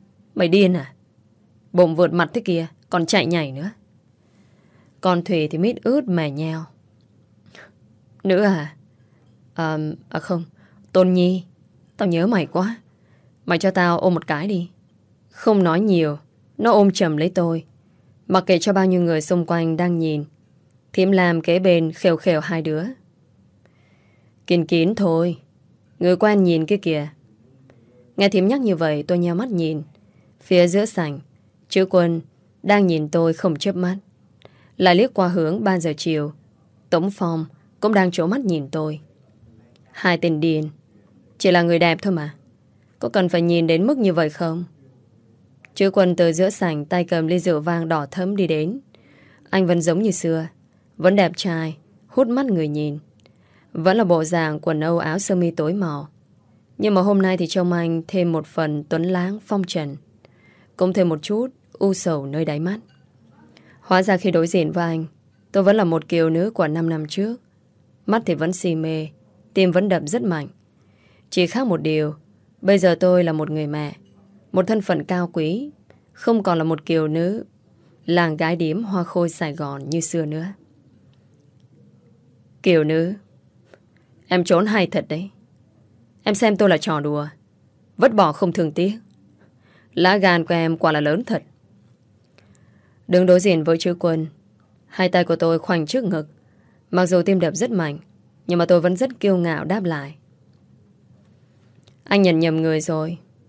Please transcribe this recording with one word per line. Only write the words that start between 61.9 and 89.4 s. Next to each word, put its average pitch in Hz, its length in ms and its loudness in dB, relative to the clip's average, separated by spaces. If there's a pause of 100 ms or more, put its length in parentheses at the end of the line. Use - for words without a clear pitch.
sầu 151 320 -4
nơi 151 180 -4
đáy 151 160 -4
mắt. 196 200 -4 (1000)
Hóa 185 220 2
ra 190 140 2
khi 180 140 -2
đối 165 160 2
diện 160 260 0
với 175 120 -2
anh, 160 220 -4 (460)
tôi 196 100 2
vẫn 202 140 4
là 214 80 2
một 165 240 0
kiều 160 220 2
nữ 175 200 0
của 185 180 0
năm 165 200 -4
năm 156 180 -6
trước. 208 300 -6 (720)
Mắt 220 200 2
thì 175 80 0
vẫn 160 180 -4
si 175 220 -4
mê, 160 340 -4 (460)
tim 180 180 4
vẫn 190 160 2
đập 180 180 0
rất 226 160 -4
mạnh. 165 260 -4 (840)
Chỉ 214 160 2
khác 247 200 -2
một 165 160 -2
điều, 151 320 -2 (460)
bây 196 180 4
giờ 175 220 4
tôi 180 240 4
là 165 80 0
một 156 180 -4
người 156 160 -4
mẹ, 147 300 -8 (560)
một 185 140 2
thân 220 140 0
phận 160 240 -2
cao 180 280 -4
quý, 185 380 -4 (420)
không 233 300 0
còn 175 160 0
là 160 60 -2
một 160 220 -4
kiều 160 220 0
nữ 175 360 -4 (640)
làng 165 300 0
gái 165 200 -2
điếm 170 260 -4
hoa 190 220 -4
khôi 175 240 -2
Sài 160 260 -6
Gòn 139 360 -10
như 170 100 -4
xưa 165 240 -4
nữa. 156 220 -8 (2250)
"Kiều 160 220 4
nữ, 165 300 -2 (1120)
em 180 160 0
trốn 185 220 2
hay 208 200 0
thật - 220 -4
đấy. 175 220 -8 (920)
Em 208 120 0
xem 208 220 2
tôi 202 120 4
là 170 100 4
trò 156 220 -4
đùa, 147 260 -4 (720)
vứt 233 180 4
bỏ 180 180 4
không 175 200 0
thương 160 200 -2
tiếc. 202 260 -2 (960)